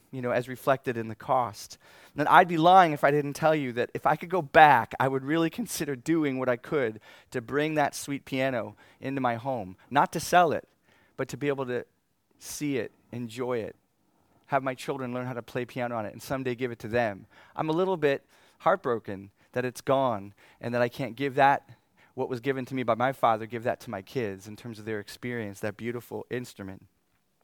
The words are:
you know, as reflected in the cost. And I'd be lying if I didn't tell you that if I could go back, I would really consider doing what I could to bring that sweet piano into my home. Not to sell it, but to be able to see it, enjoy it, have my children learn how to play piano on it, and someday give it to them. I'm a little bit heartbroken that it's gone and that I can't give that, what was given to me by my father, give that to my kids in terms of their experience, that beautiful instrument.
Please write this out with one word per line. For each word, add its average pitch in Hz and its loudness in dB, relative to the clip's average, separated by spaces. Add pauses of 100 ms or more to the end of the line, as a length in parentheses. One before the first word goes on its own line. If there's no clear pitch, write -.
(120)
you 131 -8
know, 123 -4
as 123 0
reflected 131 0
in 113 -4
the 110 -8
cost. 123 -2 (360)
And 147 -2
I'd 175 10
be 170 -2
lying 175 8
if 147 -2
I 147 6
didn't 143 0
tell 156 2
you 135 -2
that 117 -2
if - -4
I 147 4
could 170 -8
go 175 -2
back, 143 8
I 131 4
would 135 -2
really 160 2
consider 160 -6
doing 147 0
what 127 0
I 120 2
could 117 -2 (320)
to 127 -6
bring 143 -2
that 147 0
sweet - -8
piano 127 -2 (260)
into 139 -6
my 123 0
home. 113 -6 (120)
Not 147 0
to 170 -4
sell 170 4
it, 98 -4 (500)
but 131 -4
to 131 -12
be 135 -4
able 135 -2
to 123 -6 (520)
see 143 -6
it, 107 -4 (200)
enjoy 120 -6
it, 101 -8 (720)
have 139 0
my 131 -4
children 131 -6
learn 123 -4
how 127 -6
to 120 -8
play 123 -6
piano 120 -6
on 110 -4
it, - -10
and - -16
someday 131 -4
give 120 -4
it 117 -12
to - -10
them. 107 -2 (300)
I'm 156 -2
a 156 0
little 185 0
bit 143 0 (360)
heartbroken 113 -2 (220)
that 127 -2
it's 123 -8
gone 120 0 (280)
and 120 -6
that 120 2
I 120 2
can't 117 -8
give 131 -4
that, 139 4 (460)
what - -4
was 120 -6
given 131 -2
to 135 -8
me 131 -2
by 117 2
my 123 0
father, 113 2
give 113 -8
that 117 -2
to - -14
my 101 -8
kids 98 -6
in 107 -14
terms 113 -14
of 107 -16
their 107 -6
experience, 110 -10
that 104 -4
beautiful 113 -8
instrument. 101 -10 (580)